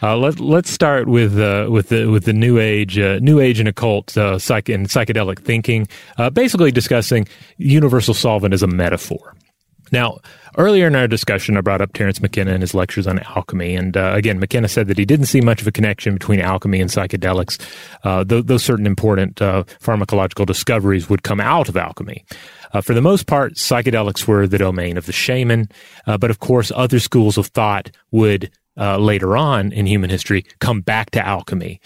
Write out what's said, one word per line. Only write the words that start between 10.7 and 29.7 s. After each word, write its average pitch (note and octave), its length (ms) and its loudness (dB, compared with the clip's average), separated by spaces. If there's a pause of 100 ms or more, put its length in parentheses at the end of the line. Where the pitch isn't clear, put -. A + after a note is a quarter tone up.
in D3 80 2
our B2+ 120 2
discussion, G#2+ 500 0
I G2 40 0
brought G2 180 0
up G2 140 -4
Terence G2 260 -2
McKenna F#2+ 340 -2
and F#2+ 80 -2
his F#2 120 -4
lectures F#2 320 -2
on F#2 140 -2
alchemy. F2+ 560 -6
And, F#2 200 -2
uh, F#2+ 200 0
again, G#2 240 0
McKenna A2+ 280 0
said G#2+ 200 -2
that F#2 100 -2
he G#2 80 2
didn't C#3 220 2
see C3+ 140 2
much A#2 200 2
of G#2 60 -6
a G#2+ 40 0
connection G#2+ 440 -2
between G2 240 0
alchemy F#2+ 420 0
and F#2 80 -2
psychedelics, F#2 680 -2 (440)
uh, F#2+ 200 0
th-, A2+ 240 0
though B2+ 100 4
certain G#2+ 300 0
important, G2 560 0
uh, F#2+ 200 0 (160)
pharmacological G2+ 680 -2
discoveries G2 600 -2
would G2 140 0
come G#2 180 -4
out C3+ 300 0
of G2 80 -4
alchemy. F2+ 480 -10 (480)
Uh, G#2 80 -2
for A#2+ 140 0
the A#2 60 2
most F#3 260 2
part, C#3 260 0
psychedelics A2+ 720 -2
were G2+ 200 4
the G2 100 0
domain F2+ 400 -2
of F2 80 -6
the - 80 -8
shaman. A#2+ 560 0 (380)
Uh, G#2+ 100 0
but, A2+ 140 0
of G#2+ 80 -6
course, B2 360 2
other B2+ 240 2
schools A2 380 2
of G#2 100 0
thought G#2 440 -2 (180)
would G#2 400 2 (280)
uh, G2+ 200 -2
later G2+ 400 2
on B2+ 340 0